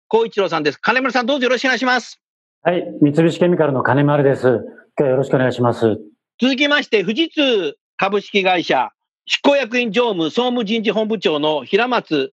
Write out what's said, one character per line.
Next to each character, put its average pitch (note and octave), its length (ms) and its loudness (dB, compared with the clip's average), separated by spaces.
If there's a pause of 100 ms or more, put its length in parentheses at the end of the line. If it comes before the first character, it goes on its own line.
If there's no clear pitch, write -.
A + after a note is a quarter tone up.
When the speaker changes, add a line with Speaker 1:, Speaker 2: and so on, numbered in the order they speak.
Speaker 1:
光 A3+ 180 2
一 - 120 -4
郎 F#3 100 0
さ E3 100 -2
ん D3+ 40 -4
で D3 80 2
す。 - 60 -16
金 A#3+ 240 0
丸 C4 100 -2
さ B3+ 120 0
ん、 - 20 -6
ど C#4 120 0
う - 20 -6
ぞ B3 40 -2
よ B3 60 0
ろ B3+ 80 0
し - 40 -8
く - 40 -2
お - 40 0
願 B3+ 60 0
い A3 40 -4
し C4 60 -4
ま B3 160 0
す。 - 180 -20 (440)
Speaker 2:
は E3+ 100 0
い、 F3+ 100 -2 (180)
三 D3 100 6
菱 E3 280 2
ケ F3 80 4
ミ F3 100 2
カ D#3 100 2
ル C#3+ 60 -2
の B2 100 -2
金 C3+ 200 2
丸 C#3+ 200 2
で C3+ 120 2
す。 B2 120 0
今 A#2 140 2 (360)
日 D3+ 60 0
は C#3 60 2
よ B2+ 80 2
ろ C#3 60 0
し B2+ 60 -6
く - 60 2
お C3+ 40 2
願 B2+ 100 2
い A2+ 40 -2
し - 80 -6
ま A#2+ 120 2
す。 A2+ 260 0 (400)
Speaker 1:
続 C4 160 0
き C#4+ 120 0
ま C#4+ 140 0
し - 60 -12
て、 G#3 140 2
富 F#3+ 140 -4
士 D#4+ 140 0
通 A3 480 0 (200)
株 G3 240 0
式 G3 220 -2
会 F3+ 200 2
社 C3 280 0 (340)
執 - 160 -4
行 C#4+ 140 4
役 B3 240 -2
員 A#3+ 140 -2
常 A#3+ 140 2
務 F3+ 180 -2
総 F#3+ 180 -2
務 B3 220 -2
人 A3 180 -2
事 G#3 80 0
本 G#3+ 160 -2
部 A3 100 -4
長 D#3+ 220 -2
の D3+ 240 -2
平 G#3 240 0
松 D#3+ 460 -2